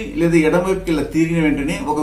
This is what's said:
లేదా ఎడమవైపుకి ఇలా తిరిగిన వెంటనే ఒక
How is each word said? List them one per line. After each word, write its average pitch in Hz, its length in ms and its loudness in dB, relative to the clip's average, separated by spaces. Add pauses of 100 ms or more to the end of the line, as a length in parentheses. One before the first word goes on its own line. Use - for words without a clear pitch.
(160)
లేదా 165 240 2
ఎడమవైపుకి 175 520 0
ఇలా 147 120 -2 (100)
తిరిగిన 165 280 0
వెంటనే 139 340 0 (160)
ఒక 151 100 -2